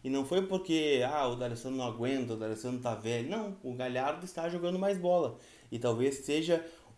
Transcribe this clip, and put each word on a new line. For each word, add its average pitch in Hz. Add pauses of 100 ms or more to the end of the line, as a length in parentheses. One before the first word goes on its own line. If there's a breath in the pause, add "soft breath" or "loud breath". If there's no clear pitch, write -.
E 131
não 135
foi 180
porque, 160
ah, 143
o 120
D'Alessandro 123
não 123
aguenta, 117
o -
D'Alessandro 110
tá 123
velho. 117
Não, 208
o 127
Galhardo 127
está 170
jogando 175
mais 196
bola. 175 (320 loud breath)
E 117
talvez 123
seja 160 (320 loud breath)